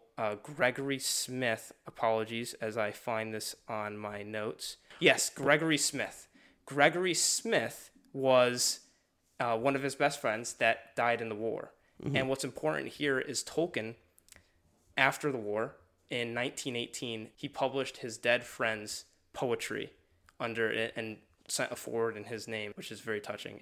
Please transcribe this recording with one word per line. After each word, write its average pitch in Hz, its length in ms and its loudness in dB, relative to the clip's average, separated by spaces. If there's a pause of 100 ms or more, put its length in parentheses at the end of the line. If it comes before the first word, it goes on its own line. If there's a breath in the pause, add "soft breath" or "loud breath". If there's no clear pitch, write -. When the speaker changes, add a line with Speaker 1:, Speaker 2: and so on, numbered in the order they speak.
(180)
Speaker 1:
uh, 107 260 0
Gregory 135 560 0
Smith, 127 720 -2 (160)
apologies 113 680 0
as 110 220 -4
I 104 140 0
find 110 420 -4
this 107 220 -6 (140)
on 107 280 -4
my 104 240 -8
notes. 107 560 -6 (220 loud breath)
Yes, - 300 6
Gregory 151 480 4
Smith. - 500 -4 (380 soft breath)
Gregory 160 480 4
Smith - 760 0 (220)
was, 127 680 6 (580)
uh, 117 180 2
one 135 200 2
of 135 60 -2
his 135 120 -2
best 143 240 2
friends 113 360 -2
that - 420 2
died 120 240 2
in 113 80 -4
the 107 60 -4
war. 110 360 -4 (300)
Speaker 2:
Mm-hmm. 139 140 0
Speaker 1:
And 131 140 2
what's 135 140 -2
important 143 440 -2
here 135 320 -2
is - 240 -4
Tolkien, 117 500 -2 (1040 soft breath)
after 139 340 4
the 131 60 -2
war, 107 380 -2 (340)
in 120 240 -2
nineteen 123 420 -4
eighteen, 117 600 -6
he - 120 -8
published 131 500 -2
his 117 200 -8
dead 120 260 4
friend's 110 640 -4 (280)
poetry 113 580 -2 (480)
under 113 320 0
it 113 240 0
and 110 220 -6 (300)
sent - 240 -2
a 120 40 -8
forward 113 420 -2
in 104 60 -10
his 110 240 -8
name, 107 280 -6
which - 160 -12
is 104 100 -12
very 107 200 -4
touching. 104 400 -10